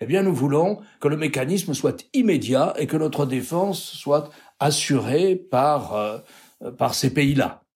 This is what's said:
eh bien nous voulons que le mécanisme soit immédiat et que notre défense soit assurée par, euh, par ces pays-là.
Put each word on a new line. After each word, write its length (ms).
eh 60
bien 160
nous 120
voulons 460
que 80
le 80
mécanisme 560
soit 400
immédiat 640
et 100
que 120
notre 260
défense 560
soit 480
assurée 760
par, 580
euh, 240
par 160
ces 180
pays-là. 500